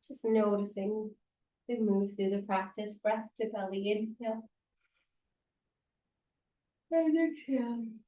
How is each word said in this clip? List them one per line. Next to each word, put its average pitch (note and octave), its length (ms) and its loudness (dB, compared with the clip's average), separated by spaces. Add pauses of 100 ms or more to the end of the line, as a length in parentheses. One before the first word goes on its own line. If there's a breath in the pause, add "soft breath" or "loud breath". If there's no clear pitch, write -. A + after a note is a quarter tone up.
Just - 180 -16
noticing G#3+ 840 2 (580)
the A#3+ 100 -2
move G3+ 380 2
through F#3+ 140 0
the G3+ 120 0
practice. G3+ 520 -4
Breath A3 340 -2 (120)
to A3 80 -2
belly, G3 420 -4
inhale. A3 580 -4 (2500)
And E4 400 4
exhale. A#3 560 -4 (220)